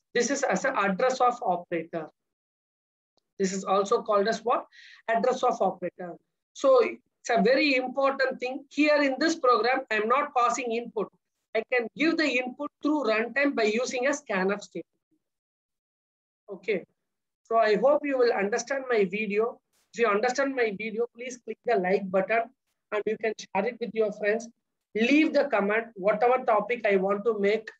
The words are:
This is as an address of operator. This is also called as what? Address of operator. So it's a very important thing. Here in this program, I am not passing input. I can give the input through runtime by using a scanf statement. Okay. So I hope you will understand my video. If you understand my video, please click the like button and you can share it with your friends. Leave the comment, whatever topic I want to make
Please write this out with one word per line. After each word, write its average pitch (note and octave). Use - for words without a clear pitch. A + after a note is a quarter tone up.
This A#3+
is C4
as F#3+
an -
address G#3+
of A#3+
operator. F3
This F#3+
is F#3+
also G3+
called G3+
as G#3
what? C4+
Address A3+
of A#3+
operator. F3+
So C4
it's -
a A3
very C4+
important C4
thing. B3+
Here D4
in C4+
this D#4
program, B3
I A3
am G#3+
not C#4
passing A#3+
input. A3+
I A3
can A#3
give D#4+
the D#4+
input B3+
through D4
runtime A#3
by A3+
using B3
a D4
scanf G3
statement. -
Okay. F#3
So A3+
I G#3+
hope C#4+
you C4+
will A#3+
understand A#3
my G#3+
video. G#3+
If G3
you A3+
understand B3
my A3
video, A3
please B3
click A3
the A#3
like F#3+
button G3
and G#3
you A3
can A3
share G3
it A#3+
with A#3
your A3
friends. G#3+
Leave B3
the C#4
comment, G#3+
whatever A#3
topic A#3
I G3+
want G3+
to A3+
make G#3